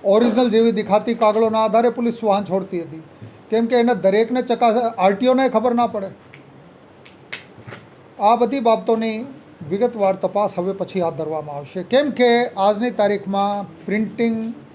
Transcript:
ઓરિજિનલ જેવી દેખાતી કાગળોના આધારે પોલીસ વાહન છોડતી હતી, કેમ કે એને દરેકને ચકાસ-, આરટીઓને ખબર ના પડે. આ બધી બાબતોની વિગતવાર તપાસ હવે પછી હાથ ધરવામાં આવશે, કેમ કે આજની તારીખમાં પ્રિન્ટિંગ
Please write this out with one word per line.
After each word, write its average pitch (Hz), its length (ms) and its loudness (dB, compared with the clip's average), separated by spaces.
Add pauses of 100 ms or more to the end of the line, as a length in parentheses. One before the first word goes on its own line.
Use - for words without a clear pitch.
ઓરિજિનલ 226 460 2
જેવી 226 300 4
દેખાતી 214 360 0
કાગળોના 220 500 2
આધારે 226 240 2
પોલીસ 233 340 -4
વાહન 202 260 0
છોડતી 180 320 -4
હતી, 160 220 -14 (460)
કેમ 233 180 0
કે 240 120 0
એને 233 160 2
દરેકને 220 540 0
ચકાસ-, 233 480 2
આરટીઓને 247 520 2
ખબર 240 240 0
ના 233 140 2
પડે. 202 220 -6 (2000)
આ 220 160 6
બધી 240 320 0
બાબતોની 220 500 2 (520)
વિગતવાર 202 460 0
તપાસ 196 440 -2
હવે 185 140 -4
પછી 185 320 -4
હાથ 156 160 -4
ધરવામાં 151 360 -8
આવશે, 147 260 -10
કેમ 269 280 0
કે 247 180 4 (360)
આજની 214 340 0
તારીખમાં 202 680 -2 (200)
પ્રિન્ટિંગ 220 520 -2 (360)